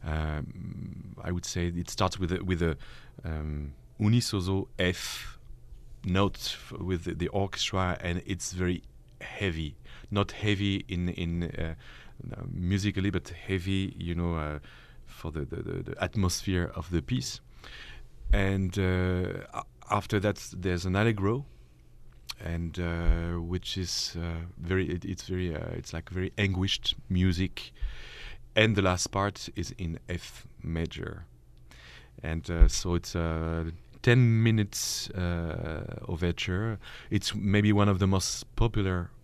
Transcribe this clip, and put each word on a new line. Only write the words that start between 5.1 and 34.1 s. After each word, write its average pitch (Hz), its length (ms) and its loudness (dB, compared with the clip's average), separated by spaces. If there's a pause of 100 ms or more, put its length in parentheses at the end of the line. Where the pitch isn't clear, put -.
note 92 320 2
f-, - 360 -8
with 87 320 -2
the, 87 100 -4
the 87 140 -2
orchestra, 95 720 0
and 87 240 -2
it's - 280 -4
very 90 300 0 (380)
heavy. 80 540 -4 (360)
Not 101 220 2
heavy 101 540 0
in, 87 220 -2
in, 85 340 -2
uh, 82 300 -4 (640)
uh, - 40 -10 (100)
musically, 95 580 2
but 90 200 -4
heavy, 95 680 -2
you 85 160 -4
know, 85 220 0
uh, 76 240 -4 (480)
for - 240 -10
the, 78 80 -4
the, 69 160 -6
the, - 280 -6
the - 200 -6
atmosphere 90 720 0
of 85 160 -8
the 85 100 2
piece. - 380 -4 (920)
And, 98 460 4
uh, 92 760 2
a-, - 100 -6 (260)
after 104 300 2
that, 98 260 0 (100)
there's 90 300 0
an 95 100 2
allegro, 110 500 2 (1000)
and, 85 340 -4
uh, 85 600 2
which 87 380 -4
is, - 400 -4
uh, 82 280 -4 (120)
very, 90 320 2
it, 87 160 -2
it's - 180 -4
very, 90 320 -2
uh, 78 40 -4 (120)
it's - 220 -8
like 82 160 -8
very 90 280 -4
anguished 95 580 2 (140)
music, 92 600 2 (840)
and 110 200 6
the 98 60 4
last 92 260 2
part 98 480 -2
is 90 220 -6
in 82 220 -4 (100)
F - 360 -8 (160)
major, 82 640 -4 (960)
and, 80 280 -4
uh, 85 180 10
so 87 280 2
it's - 200 -2
a 82 560 0 (300)
ten 120 420 8